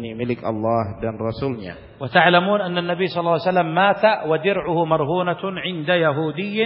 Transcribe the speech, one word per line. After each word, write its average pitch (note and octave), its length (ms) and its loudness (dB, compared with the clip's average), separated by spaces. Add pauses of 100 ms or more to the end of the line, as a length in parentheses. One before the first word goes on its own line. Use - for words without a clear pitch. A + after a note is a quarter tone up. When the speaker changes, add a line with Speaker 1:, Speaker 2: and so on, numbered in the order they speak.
Speaker 1:
ini A#2 160 -8
milik A#2+ 240 -4
Allah A2 640 -2
dan A2 160 -6
Rasul-Nya. A2+ 800 -6
Speaker 2:
وتعلمون F3 600 4
أن F3+ 200 -2
النبي F3 320 -2
صلى E3+ 80 -2
الله E3+ 200 2
عليه F#3 120 0
وسلم F3+ 240 2
مات G3 280 4 (200)
ودرعه E3 600 0
مرهونة D#3+ 600 0
عند E3+ 440 -6
يهودي D#3+ 760 0